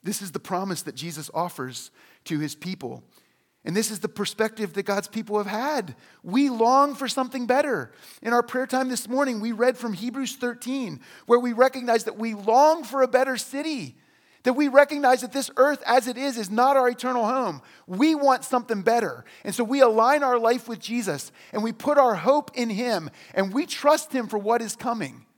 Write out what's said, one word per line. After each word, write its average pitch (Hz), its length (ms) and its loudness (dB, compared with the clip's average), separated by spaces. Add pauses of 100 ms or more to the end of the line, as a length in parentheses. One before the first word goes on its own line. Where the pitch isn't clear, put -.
This 196 200 -6
is 190 100 -12
the 139 80 -8
promise 185 440 -6
that 139 120 -12
Jesus 147 380 -12
offers 147 580 -8 (340)
to 151 140 -4
his 151 160 -6
people. 139 480 -10 (600)
And 165 120 -6
this 220 140 0
is 208 100 -10
the 208 100 -6
perspective 220 640 -4
that 196 100 -4
God's 202 240 -2
people 214 320 -4
have 202 80 -4
had. 214 480 -4 (260)
We 262 300 2
long 262 420 4
for 262 140 -6
something 254 400 -4
better. 247 440 0 (300)
In 226 100 -2
our 240 120 4
prayer 254 240 -4
time 254 220 -2
this 240 180 -6
morning, 254 320 -2
we 226 120 -4
read 240 240 2
from 226 180 -6
Hebrews 247 420 -6
thirteen, 240 640 -6 (260)
where 233 140 6
we 240 140 -2
recognize 240 500 2
that - 140 -8
we 220 180 -4
long 269 480 4
for 262 180 -2
a 254 60 4
better 254 300 2
city, 269 600 -8 (460)
that 254 100 2
we 285 140 2
recognize 277 540 4
that 233 120 -10
this 269 240 -4
earth 277 300 4
as 240 200 4
it 247 80 -6
is 262 220 -4
is 196 140 -6
not 254 260 4
our 247 100 4
eternal 247 380 -2
home. 214 380 -2 (240)
We 247 260 2
want 269 300 2
something 233 400 -2
better. 185 420 0 (180)
And 202 120 -6
so 240 80 0
we 262 180 2
align 240 400 6
our 254 160 2
life 233 300 2
with 226 120 -8
Jesus, 202 520 -4 (200)
and 208 120 -2
we 226 80 -2
put 285 260 0
our 254 160 6
hope 262 400 0
in 240 160 -4
him, 202 400 -2 (240)
and 196 180 0
we 285 140 -2
trust 311 460 0
him 240 160 -2
for 214 100 -4
what 220 240 0
is 220 140 -8
coming. 156 500 -8 (120)